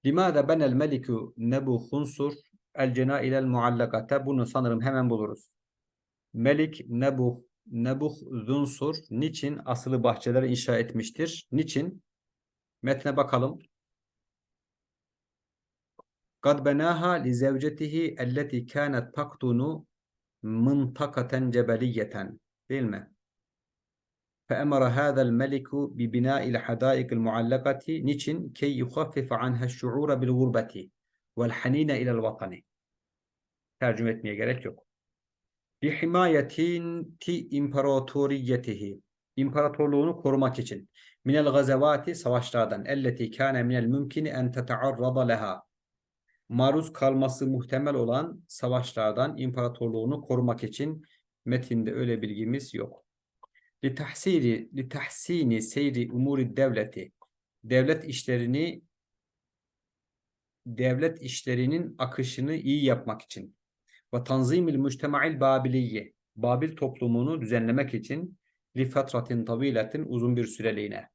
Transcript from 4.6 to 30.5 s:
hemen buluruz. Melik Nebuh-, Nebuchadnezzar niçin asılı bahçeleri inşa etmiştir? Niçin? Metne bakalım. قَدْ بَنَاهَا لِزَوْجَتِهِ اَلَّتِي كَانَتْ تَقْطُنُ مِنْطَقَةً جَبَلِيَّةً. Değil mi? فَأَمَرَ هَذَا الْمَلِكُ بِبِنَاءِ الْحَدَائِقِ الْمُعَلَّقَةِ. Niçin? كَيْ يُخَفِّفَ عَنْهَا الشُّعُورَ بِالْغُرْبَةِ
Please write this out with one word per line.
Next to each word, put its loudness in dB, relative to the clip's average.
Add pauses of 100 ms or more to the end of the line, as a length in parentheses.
hemen 2
buluruz. -4 (800)
Melik 2
Nebuh-, 0 (220)
Nebuchadnezzar -2 (140)
niçin -4
asılı -2
bahçeleri 2
inşa 0
etmiştir? -4
Niçin? -2 (800)
Metne -2
bakalım. 0 (2750)
قَدْ 4 (100)
بَنَاهَا 2 (140)
لِزَوْجَتِهِ 0 (300)
اَلَّتِي -2
كَانَتْ -2 (120)
تَقْطُنُ -2 (580)
مِنْطَقَةً 0
جَبَلِيَّةً. 0 (320)
Değil -2
mi? -4 (1400)
فَأَمَرَ 2 (160)
هَذَا 4
الْمَلِكُ 0 (300)
بِبِنَاءِ 2 (100)
الْحَدَائِقِ 0
الْمُعَلَّقَةِ. 0
Niçin? -2
كَيْ 2 (120)
يُخَفِّفَ -4
عَنْهَا 0
الشُّعُورَ -2 (100)
بِالْغُرْبَةِ 0 (460)